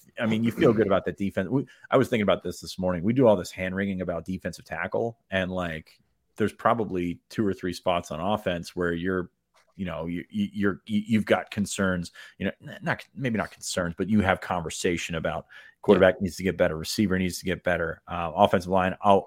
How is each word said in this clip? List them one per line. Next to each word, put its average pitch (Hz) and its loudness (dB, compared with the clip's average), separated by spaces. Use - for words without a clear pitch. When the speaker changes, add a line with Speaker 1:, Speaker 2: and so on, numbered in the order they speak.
Speaker 1:
I 117 -2
mean, 110 0
you 113 2
feel 131 4
good 107 2
about 95 2
the 92 -2
defense. 95 -4
We, 135 -2
I - 4
was 127 4
thinking 113 0
about 92 2
this 90 -6
this - -12
morning. 90 -2
We 107 2
do 127 4
all 107 8
this 87 -2
hand 92 -6
wringing 98 -4
about 85 -6
defensive - -8
tackle, 107 -4
and, 92 -2
like, 85 -6
there's 104 0
probably 92 0
two 113 -2
or 98 2
three 90 -6
spots 87 -2
on 78 -6
offense 92 -4
where 87 0
you're, 90 -4
you 92 -8
know, 80 -8
you, 87 -6
you, 101 -2
you're, 101 0
you, 104 -2
you've 110 2
got 92 2
concerns, 92 -2
you 95 -4
know, 95 -2
n-, - -16
not, - -6
maybe 120 -4
not 90 -4
concerns, - -6
but 95 -2
you 107 4
have 95 2
conversation 87 -4
about 80 -6
quarterback 92 8
Speaker 2:
Yeah. 98 0
Speaker 1:
needs - -6
to 92 -6
get 87 0
better, 80 0
receiver 92 0
needs 92 -2
to - -14
get 90 -4
better, 85 -2
uh, 85 -6
offensive 98 4
line 92 2
al-, 98 6